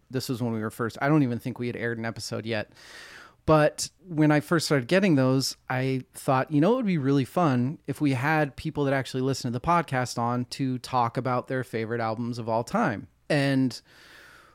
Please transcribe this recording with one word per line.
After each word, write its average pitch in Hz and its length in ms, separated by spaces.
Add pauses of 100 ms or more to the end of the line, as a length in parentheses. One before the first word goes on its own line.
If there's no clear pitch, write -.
(100)
This 127 180
was 123 120
when 120 120
we 110 80
were 107 100
first, - 320
I 139 60
don't 151 160
even 120 160
think 120 180
we 123 80
had 120 80
aired 117 240
an 113 60
episode 110 420
yet. 110 240 (760)
But 156 440 (180)
when 151 240
I 151 100
first 165 260
started 135 200
getting 180 300
those, 131 400 (120)
I 131 340 (120)
thought, 135 380
you 147 80
know, 196 140
it - 20
would 262 100
be 180 120
really 139 260
fun 135 540 (100)
if 139 120
we 147 120
had 147 420
people 147 300
that 135 100
actually 131 280
listen 131 280
to 123 80
the - 80
podcast 156 520
on 120 280
to 127 320
talk 120 380
about 123 320
their 131 160
favorite 113 360
albums 117 380
of 113 100
all 113 140
time. 135 460 (200)
And 139 520 (760)